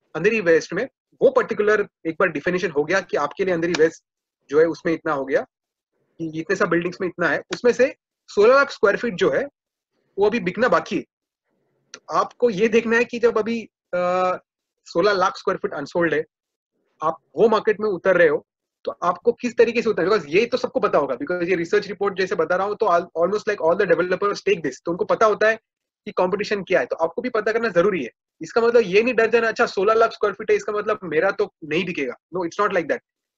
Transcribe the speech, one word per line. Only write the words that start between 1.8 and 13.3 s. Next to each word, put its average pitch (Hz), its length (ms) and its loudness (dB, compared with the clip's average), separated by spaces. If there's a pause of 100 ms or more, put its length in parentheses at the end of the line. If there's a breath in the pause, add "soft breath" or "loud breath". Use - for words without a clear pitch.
एक 160 120 -4
बार 196 100 2
definition 180 420 -4
हो 143 120 0
गया 180 180 0
कि 180 160 -4
आपके 147 280 -2
लिए 185 80 0
अंधेरी 170 200 0
waste 160 300 2 (460)
जो 143 100 2
है 165 60 6
उसमें 165 280 -2
इतना 160 200 -4
हो 139 120 -4
गया 147 160 0 (800)
कि 160 200 -8
इतने 185 160 -4
सब 190 140 0
buildings 170 320 -2
में 185 60 -2
इतना 170 200 -4
है, 151 140 -2 (120)
उसमें 240 200 2
से - 220 0 (320)
सोलह 214 260 4
लाख 277 160 4
square 208 280 0
feet 240 160 -6
जो 170 180 0
है 214 160 -2 (720)
वो 196 80 2
अभी 214 140 2
बिकना 185 280 -2
बाकी 214 300 0
है। 117 60 -6 (880)
तो - 60 -20 (140)
आपको 214 360 0
ये 214 180 0
देखना 226 300 2
है 240 80 2
कि 240 140 -8
जब 226 180 2